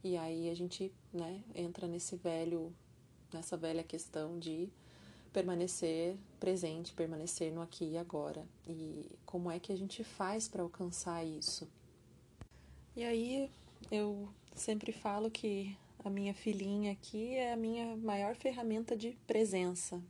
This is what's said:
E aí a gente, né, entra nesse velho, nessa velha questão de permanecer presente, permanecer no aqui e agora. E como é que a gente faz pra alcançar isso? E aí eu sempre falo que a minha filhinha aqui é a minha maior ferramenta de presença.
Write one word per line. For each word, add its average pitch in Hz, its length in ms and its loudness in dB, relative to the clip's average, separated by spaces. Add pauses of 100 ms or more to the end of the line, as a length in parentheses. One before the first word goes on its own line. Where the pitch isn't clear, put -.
E 180 140 2
aí 165 320 0
a 170 60 2
gente, 180 360 -2 (220)
né, 175 300 -4 (120)
entra 175 320 -2
nesse 175 300 -2
velho, 170 560 0 (580)
nessa 170 280 -4
velha 165 260 0
questão 165 540 -4
de 165 320 -2 (640)
permanecer 175 840 2 (240)
presente, 175 540 2
permanecer 160 580 0
no 165 80 -4
aqui 170 240 -4
e 160 140 0
agora. 156 480 -2 (200)
E 156 380 -6 (220)
como 175 240 0
é 170 80 -2
que 180 120 -8
a 190 60 2
gente 196 260 -4
faz 214 460 0
pra 190 140 -2
alcançar 170 600 -2
isso? 156 440 -2 (1300)
E 233 80 -2
aí 240 460 2 (400)
eu 208 380 2 (260)
sempre 214 360 0
falo 214 400 2
que 196 460 0 (280)
a 202 40 0
minha 196 240 2
filhinha 202 600 2
aqui 226 420 -4
é 247 180 4
a 233 40 2
minha 226 400 0
maior 208 380 2
ferramenta 233 600 2
de 233 200 -2 (100)
presença. 185 840 4